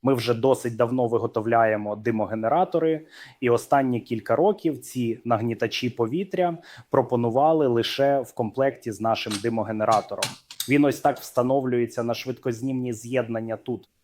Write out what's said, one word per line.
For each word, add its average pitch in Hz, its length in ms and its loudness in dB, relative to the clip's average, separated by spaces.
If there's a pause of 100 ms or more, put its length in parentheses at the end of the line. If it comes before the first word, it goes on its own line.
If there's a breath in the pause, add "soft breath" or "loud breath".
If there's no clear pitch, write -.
Ми 135 100 4
вже 120 200 0
досить 120 420 0
давно 120 320 0
виготовляємо 110 880 0
димогенератори, 120 1080 0 (360 loud breath)
і 120 80 2
останні 123 520 2
кілька 113 340 -2
років 170 420 0
ці 117 480 -4
нагнітачі 117 640 -2
повітря 165 680 -2 (320 loud breath)
пропонували 131 800 2
лише 135 520 2
в 120 140 -8
комплекті 127 580 -2
з 107 100 -10
нашим 110 320 -2 (100)
димогенератором. 107 840 0 (440)
Він 143 160 6
ось 135 140 2
так 143 200 0
встановлюється 123 840 0
на 117 100 -2
швидкознімні 127 800 -4
з'єднання 113 640 -4
тут. 117 320 -10 (140)